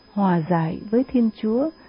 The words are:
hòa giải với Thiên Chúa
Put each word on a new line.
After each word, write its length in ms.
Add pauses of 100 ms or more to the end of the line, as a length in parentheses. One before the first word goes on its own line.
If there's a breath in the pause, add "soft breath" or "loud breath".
(120 soft breath)
hòa 380
giải 300 (120)
với 120
Thiên 260 (120)
Chúa 280 (200 loud breath)